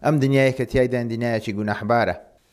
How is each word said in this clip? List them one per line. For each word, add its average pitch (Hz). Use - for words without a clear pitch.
ئەم 156
دنیای 135
کە 127
تیایدان 123
دنیایەکی 117
گوناحبارە. 104